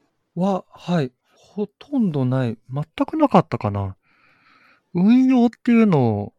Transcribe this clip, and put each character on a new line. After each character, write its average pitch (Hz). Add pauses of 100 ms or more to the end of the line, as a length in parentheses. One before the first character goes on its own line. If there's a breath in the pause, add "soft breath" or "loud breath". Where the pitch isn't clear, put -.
(340)
は、 190
は 170
い。 127 (220)
ほ -
と -
ん 202
ど 139
な 127
い。 113 (160)
全 143 (220)
く -
な 302
か 175
っ -
た 120
か 104
な。 98 (1000 soft breath)
運 233
用 247
っ 240
て -
い 226
う 220
の 123
を 101